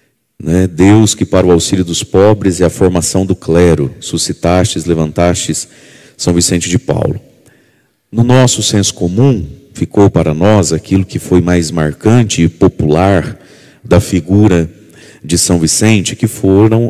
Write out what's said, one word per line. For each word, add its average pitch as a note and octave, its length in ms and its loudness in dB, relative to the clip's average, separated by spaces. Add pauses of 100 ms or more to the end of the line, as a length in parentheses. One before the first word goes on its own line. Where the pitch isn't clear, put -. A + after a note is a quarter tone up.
(380)
né, F2 280 0
"Deus G2+ 480 2
que - 100 -4
para F#2 220 0
o F2 60 2
auxílio F2 340 0
dos E2+ 160 -6
pobres G2 580 2
e F2+ 40 2
a E2 40 2
formação F2+ 560 0
do F#2+ 100 -2
clero, D#2+ 640 0
suscitastes, E2+ 840 -2
levantastes E2 840 -2 (500)
São F2 160 -2
Vicente F2 340 -2
de F2+ 100 -2
Paulo." - 400 -4 (960)
No A2+ 100 0
nosso B2 400 2
senso G2+ 300 -2
comum, F#2+ 540 0 (260)
ficou G2 380 0
para D#2+ 240 -2
nós F2+ 360 2
aquilo F#2 360 -2
que - 120 -8
foi F2 220 0
mais E2+ 300 -2
marcante F2 720 0
e E2 60 2
popular E2 880 0 (440)
da G2 180 2
figura F#2 680 0 (540)
de D#2+ 120 -2
São F2 220 0
Vicente, G2 560 0
que A2 140 -4
foram A2 600 2